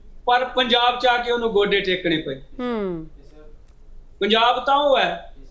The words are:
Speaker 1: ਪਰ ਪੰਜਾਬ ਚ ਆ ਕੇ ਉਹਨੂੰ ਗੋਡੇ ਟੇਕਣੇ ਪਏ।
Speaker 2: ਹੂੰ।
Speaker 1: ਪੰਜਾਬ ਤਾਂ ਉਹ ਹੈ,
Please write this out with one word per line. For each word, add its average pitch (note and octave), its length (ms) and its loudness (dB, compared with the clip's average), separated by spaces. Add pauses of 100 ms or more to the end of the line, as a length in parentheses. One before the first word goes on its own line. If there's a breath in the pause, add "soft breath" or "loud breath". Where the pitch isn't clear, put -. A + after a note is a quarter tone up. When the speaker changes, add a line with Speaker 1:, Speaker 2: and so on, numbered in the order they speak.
(260)
Speaker 1:
ਪਰ B3 180 4
ਪੰਜਾਬ B3 540 2
ਚ B3 80 0
ਆ A#3+ 120 4
ਕੇ A#3+ 120 -4
ਉਹਨੂੰ A3+ 220 0
ਗੋਡੇ G3+ 280 2
ਟੇਕਣੇ F3+ 360 -2
ਪਏ। C#3 260 -6 (180)
Speaker 2:
ਹੂੰ। G3 460 -6 (1120)
Speaker 1:
ਪੰਜਾਬ A#3 440 2
ਤਾਂ C#4 120 2
ਉਹ C#4+ 220 4
ਹੈ, - 360 -2 (160)